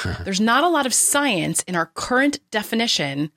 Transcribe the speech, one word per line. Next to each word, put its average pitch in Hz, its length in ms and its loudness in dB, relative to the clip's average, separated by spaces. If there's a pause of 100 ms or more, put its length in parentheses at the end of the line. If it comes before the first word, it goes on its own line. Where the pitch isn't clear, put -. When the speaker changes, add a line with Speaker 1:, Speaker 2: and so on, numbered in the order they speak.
Speaker 1:
<laughs> - 200 -6
Speaker 2:
There's 190 160 -2
not 240 240 4
a 349 40 4
lot 302 180 2
of 240 80 -2
science 196 680 0
in 185 100 -6
our 170 120 0
current 269 520 0 (120)
definition 175 880 -2